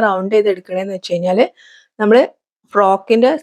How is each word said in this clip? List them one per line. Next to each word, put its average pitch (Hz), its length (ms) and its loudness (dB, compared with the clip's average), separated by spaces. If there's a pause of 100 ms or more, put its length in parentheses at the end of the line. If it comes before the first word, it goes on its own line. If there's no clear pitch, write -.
റൗണ്ട് 190 280 -2
ചെയ്തെടുക്കണേന്ന് 190 640 -4
വെച്ച് 180 160 -12
കഴിഞ്ഞാൽ, 180 280 0 (580)
നമ്മള് 220 240 4 (500)
ഫ്രോക്കിന്റെ 202 580 2 (120)